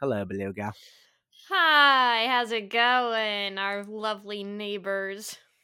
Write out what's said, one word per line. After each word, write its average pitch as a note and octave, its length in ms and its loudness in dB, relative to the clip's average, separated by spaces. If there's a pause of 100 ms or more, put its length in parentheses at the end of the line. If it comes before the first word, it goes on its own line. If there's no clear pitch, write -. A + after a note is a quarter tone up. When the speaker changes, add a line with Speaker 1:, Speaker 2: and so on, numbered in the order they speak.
Speaker 1:
Hello, A2+ 240 -2
Beluga. G2 480 -6 (760)
Speaker 2:
Hi, C#4+ 800 6
how's A#3+ 240 0
it G#3+ 200 -4
going, A3+ 840 0
our G3+ 280 -4
lovely G#3 580 -6
neighbors? G3 960 -6 (280)